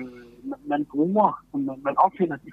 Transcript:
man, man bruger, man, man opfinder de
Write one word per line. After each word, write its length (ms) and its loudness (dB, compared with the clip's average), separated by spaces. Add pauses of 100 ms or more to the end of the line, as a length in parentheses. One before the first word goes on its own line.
(500)
man, 160 -10
man 200 0
bruger, 580 2 (100)
man, 340 -4
man 100 0
opfinder 380 2
de 160 -14